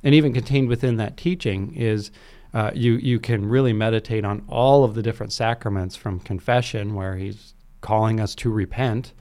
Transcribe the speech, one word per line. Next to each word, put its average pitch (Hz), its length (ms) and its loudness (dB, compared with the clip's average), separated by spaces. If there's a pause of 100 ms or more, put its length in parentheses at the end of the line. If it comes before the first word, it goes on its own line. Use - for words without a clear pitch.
And 143 120 6
even 151 180 6
contained 127 360 0
within 120 280 0
that 110 200 -4
teaching 104 580 -4
is, 107 360 -2 (420)
uh, 110 220 -2
you, 117 200 2
you 120 260 0
can 107 260 -2
really 127 260 4
meditate 110 520 0
on 101 240 -4
all 135 360 6
of 107 100 0
the 113 80 -4
different 110 300 -4
sacraments 110 640 -2
from 95 240 -6
confession, 107 720 -2
where 95 220 -4
he's 98 380 -10 (260)
calling 110 400 2
us 104 140 -2
to - 160 -2
repent. 110 720 -2